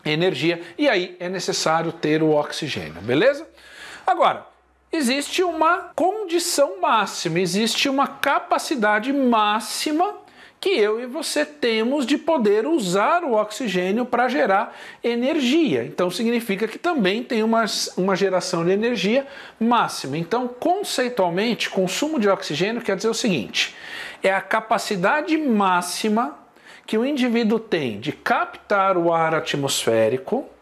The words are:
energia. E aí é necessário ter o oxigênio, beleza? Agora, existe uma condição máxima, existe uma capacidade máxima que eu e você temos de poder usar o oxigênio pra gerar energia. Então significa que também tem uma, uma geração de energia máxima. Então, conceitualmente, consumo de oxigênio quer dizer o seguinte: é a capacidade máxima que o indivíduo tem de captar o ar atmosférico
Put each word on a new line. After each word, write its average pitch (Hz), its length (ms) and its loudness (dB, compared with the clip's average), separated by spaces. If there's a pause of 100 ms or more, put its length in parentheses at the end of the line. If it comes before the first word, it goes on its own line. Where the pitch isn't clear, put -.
energia. 165 580 0 (160)
E 294 120 4
aí 180 300 0
é 180 100 -8
necessário 165 600 -2
ter 156 300 0
o 156 100 4
oxigênio, 110 720 -2
beleza? 226 460 2 (580)
Agora, 254 400 2 (460)
existe 277 520 0
uma 339 520 0
condição 349 880 0
máxima, 202 580 0
existe 202 500 0
uma 277 160 2
capacidade 269 1080 0
máxima 254 1080 0 (380)
que 370 100 -2
eu 226 320 2
e 254 60 -8
você 302 360 -2
temos 240 600 0
de 262 140 0
poder 226 480 2
usar 269 560 2
o 269 100 0
oxigênio 208 720 0
pra 247 240 0
gerar 233 480 2 (260)
energia. 247 800 2
Então 180 280 -2
significa 226 560 -2
que - 100 -10
também 240 460 0
tem 220 180 -2
uma, 226 240 2 (320)
uma 190 180 2
geração 180 480 0
de 175 60 2
energia 220 560 0 (340)
máxima. 175 600 0
Então, 233 280 -2
conceitualmente, 240 1200 -2
consumo 254 520 -2
de 202 100 4
oxigênio 190 500 -2
quer 208 160 -2
dizer 214 140 -2
o 226 60 0
seguinte: 156 600 -2 (460)
é 190 100 4
a 190 80 0
capacidade 220 960 0
máxima 214 1000 0 (480)
que - 100 -4
o 220 80 2
indivíduo 240 540 2
tem 139 420 -4
de 143 120 -4
captar 208 840 0
o 170 160 2
ar 160 220 2
atmosférico 135 1120 0 (140)